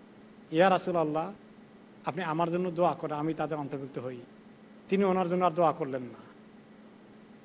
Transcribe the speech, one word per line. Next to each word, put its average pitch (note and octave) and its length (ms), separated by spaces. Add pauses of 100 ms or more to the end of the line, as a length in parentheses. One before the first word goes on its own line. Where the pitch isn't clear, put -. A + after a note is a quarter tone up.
(520)
"ইয়া F3 180
রাসূলুল্লাহ, E3+ 640 (720)
আপনি D#3 180
আমার E3 260
জন্য F3+ 220
দোয়া E3 220
করেন, D3+ 240
আমি D#3 160
তাদের D#3 240
অন্তর্ভুক্ত C#3 420
হই।" B2 180 (720)
তিনি G3 140
ওনার F#3 260
জন্য F3+ 160
আর F3 60
দোয়া D#3+ 200
করলেন C3+ 300
না। A#2 180 (1300)